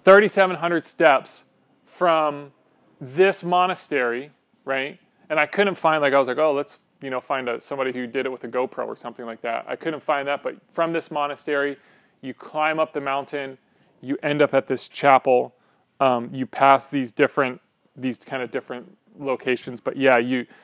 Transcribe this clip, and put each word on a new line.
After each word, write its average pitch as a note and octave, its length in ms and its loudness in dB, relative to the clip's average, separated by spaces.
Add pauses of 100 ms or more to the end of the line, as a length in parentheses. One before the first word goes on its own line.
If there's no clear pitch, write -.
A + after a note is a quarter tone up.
Thirty-seven F#3+ 520 6
hundred E3 280 -2
steps - 600 2 (420)
from D3+ 680 -2 (480)
this D#3 440 0
monastery, D3+ 880 -2 (320)
right? C3+ 340 -6 (320)
And D#3 80 0
I D3+ 80 2
couldn't G3 300 0
find, D#3 260 2
like, C#3 100 2
I C#3 60 6
was C3+ 80 4
like, B2 120 -4
"Oh, D#3 140 2
let's, C#3+ 280 -6 (200)
you C#3 80 -12
know, B2+ 120 -6
find C3 280 -6
a, A#2+ 120 -6
somebody C3+ 320 -6
who B2 160 -8
did C3 180 -4
it C3 60 -6
with B2 100 -14
a A#2+ 60 -12
GoPro B2+ 360 -4
or A2+ 120 -10
something A#2+ 280 -14
like A2+ 180 -14
that." A#2 260 -6
I B2+ 80 -6
couldn't D#3 260 -8
find C#3+ 240 -2
that, C#3 160 -4
but - 140 -6 (160)
from E3 200 -2
this E3 180 -6
monastery, C#3+ 680 -4 (460)
you C3 120 -10
climb D#3 460 -4
up D#3 120 -2
the D3+ 80 -6
mountain, C#3 580 -6 (420)
you C3 220 -6
end D3 180 -2
up C#3+ 140 4
at C3+ 120 2
this - 220 -6
chapel, B2+ 680 4 (460)
um, B2 320 0
you C3 140 -6
pass C3+ 420 4
these C3 240 -6
different, C3 480 0 (340)
these B2+ 240 -6
kind C3 240 -10
of A#2 80 -8
different B2 400 -10 (280)
locations. B2+ 640 -6
But - 160 -6
yeah, C3 180 4
you, B2 300 0 (180)